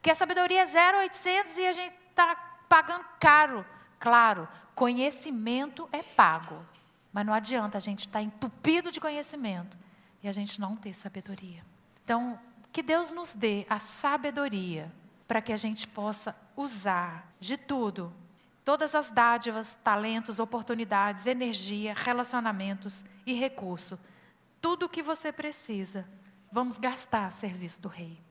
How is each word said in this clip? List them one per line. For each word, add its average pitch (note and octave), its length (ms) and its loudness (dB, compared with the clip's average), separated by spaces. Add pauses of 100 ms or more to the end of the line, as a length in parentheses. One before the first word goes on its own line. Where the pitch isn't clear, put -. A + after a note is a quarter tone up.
Que D#4+ 120 4
a - 20 8
sabedoria F4+ 460 4
é F#4 60 6
zero F4 320 6
oitocentos F#4 580 0
e F#4 100 0
a F#4 60 2
gente F4+ 200 -6 (220)
tá E4+ 220 4 (320)
pagando E4+ 360 6 (140)
caro. D4 480 8 (320)
Claro, A3+ 500 6 (280)
conhecimento C4 1120 -2
é D4+ 140 -6
pago, E3 600 4 (480)
mas G3+ 140 -2
não G#3+ 80 0
adianta G#3+ 440 -2
a - 20 -4
gente G3+ 280 -6
tá G#3+ 140 -4
entupido D#4+ 720 0
de D#4+ 80 -10
conhecimento C#4 760 -6 (460)
e G3+ 60 -6
a G3+ 40 -4
gente G3+ 280 -6
não G3+ 160 -4
ter G#3 180 -12
sabedoria. F#3+ 720 -14 (380)
Então, A#3+ 340 -2 (320)
que - 100 -6
Deus D#4+ 300 2
nos E4+ 240 -8
dê G#3 340 0
a G#3 120 0
sabedoria A#3 1120 -2 (320)
pra A3 160 0
que A3 100 -4
a G#3+ 40 -2
gente A3 320 -4
possa G#3 460 -6 (220)
usar F#3 720 -2 (120)
de G#3+ 160 -4
tudo, G3+ 580 -4 (500)
todas D4+ 300 2
as D4+ 160 2
dádivas, A#3 720 2
talentos, A3 560 0
oportunidades, G#3+ 880 -2
energia, G#3+ 680 -2
relacionamentos G#3+ 1120 -4 (220)
e B3+ 80 -2
recurso. G3+ 640 -6 (640)
Tudo F4 260 0
o - 20 -4
que E4 140 -8
você D#4 280 -4
precisa, G3+ 760 -8 (420)
vamos B3 280 -2
gastar A3+ 480 -2
a F#3 40 -6
serviço F3+ 520 -8
do G3+ 60 -8
Rei. E3 300 -14 (120)